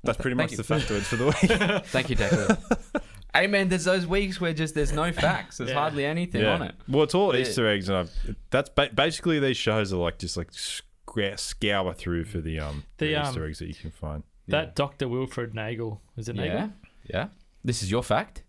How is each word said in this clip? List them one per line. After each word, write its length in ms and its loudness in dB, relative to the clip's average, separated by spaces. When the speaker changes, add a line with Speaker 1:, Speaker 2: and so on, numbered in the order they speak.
Speaker 1:
that's 160 2
pretty 180 0
Speaker 2:
thank 140 0
Speaker 1:
much 80 -6
Speaker 2:
you. 40 -2
Speaker 1:
the 120 0
factoids 300 0
for 100 -2
the 100 2
week. 600 4
<laughs> 20 -16
Speaker 2:
Thank 240 0
you, 40 2
Declan. 840 2
Hey, 140 4
man, 220 2
there's 140 2
those 240 4
weeks 320 0
where 140 0
just 220 -2
there's 180 2
no 180 0
facts. 460 0
There's 140 -4
Speaker 3:
Yeah. 40 -2
Speaker 2:
hardly 300 0
anything 360 -2
Speaker 1:
Yeah. 120 4
Speaker 2:
on 80 0
it. 140 -6
Speaker 1:
Well, 160 4
it's 120 0
all 200 6
Speaker 2:
Yeah. 60 4
Speaker 1:
Easter 260 2
eggs, 220 2
and 80 4
I've, 380 -2
that's 180 2
ba-, 240 2
basically 460 2
these 180 2
shows 340 0
are, 60 0
like, 220 0
just, 180 -6
like, 140 -8
sc-, 320 -8
scour 580 0
through 320 -2
for 140 -6
the, 200 -4
um, 240 -6
Speaker 3:
The, 160 -2
Speaker 1:
the 80 0
Easter 220 -4
Speaker 3:
um, 60 -6
Speaker 1:
eggs 100 -10
that 80 -10
you 80 -10
can 160 -12
find. 320 -8
Speaker 3:
that 200 -2
Speaker 2:
Yeah. 80 -16
Speaker 3:
Doctor 340 -2
Wilfred 440 -4
Nagel. 480 -6
Is 140 -8
it 60 -6
Nagel? 200 -2
Speaker 2:
Yeah. 140 -2
Yeah. 220 -4
This 200 -2
is 80 -2
your 120 2
fact? 460 -2